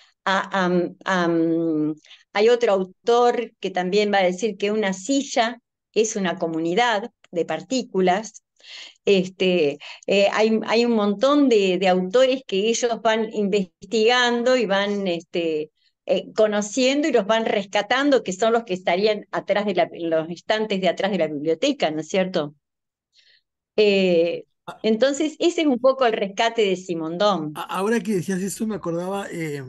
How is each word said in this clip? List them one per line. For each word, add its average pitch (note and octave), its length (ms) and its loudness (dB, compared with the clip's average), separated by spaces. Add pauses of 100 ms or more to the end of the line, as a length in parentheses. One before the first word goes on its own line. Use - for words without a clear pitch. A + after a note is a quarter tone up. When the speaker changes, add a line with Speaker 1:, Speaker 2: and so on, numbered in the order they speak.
(260)
Speaker 1:
A, F#3+ 400 0
am, F3+ 300 0 (100)
am, E3 880 0 (400)
hay G#3+ 160 4
otro A#3 240 2
autor A#3+ 840 0
que F#3+ 100 -6
también F#3 420 0
va G3+ 60 2
a G3 60 4
decir F#3 340 -2
que G3+ 140 -2
una G#3 200 -2
silla B3 720 -2 (320)
es A3 220 0
una F#3 240 -2
comunidad F#3 720 -2 (180)
de E3 160 -4
partículas. F#3+ 960 -2 (640)
Este, F3+ 720 0 (300)
eh, G3 240 2
hay, A3 340 2
hay A#3 200 2
un A#3+ 80 2
montón A3+ 560 2
de, G3 280 4
de F#3 100 0
autores A#3 600 2
que G3 220 0
ellos A3+ 320 -2
van A3 320 0
investigando A#3 1200 2
y A#3 80 0
van, G3 420 0
este, E3 640 -4 (360)
eh, F3+ 280 -2
conociendo A#3 720 0
y D4 40 -2
los A3+ 160 2
van A3+ 180 0
rescatando, A#3 800 0
que F#3 100 -6
son A3+ 200 0
los A3+ 100 2
que F#3 100 -6
estarían G3 580 -2
atrás G3 340 -2
de G3+ 100 -2
la, E3+ 160 0
en E3+ 180 -6
los D#3+ 200 0
estantes G#3+ 520 -4
de F3+ 80 2
atrás F3+ 220 -2
de F#3+ 80 -2
la D#3 80 0
biblioteca, D#3+ 640 -2
¿no D#3 100 -6
es D#3 80 -10
cierto? F#3 460 -2 (1200)
Eh, F#3 720 2 (220)
Speaker 2:
Ah. - 140 -16
Speaker 1:
entonces, C#4 560 0
ese E4+ 240 0
es D#4 60 2
un B3+ 100 2
poco C4 300 2
el A3 60 0
rescate A3+ 500 0
de F#3+ 120 0
Simondón. E3+ 800 -2
Speaker 2:
A-, F3 220 -8
ahora A3 220 0
que G3+ 160 -2
decías F3+ 260 -4
eso, G3+ 240 -6
me G#3+ 100 -4
acordaba, F3+ 560 -6
eh, D#3 380 -8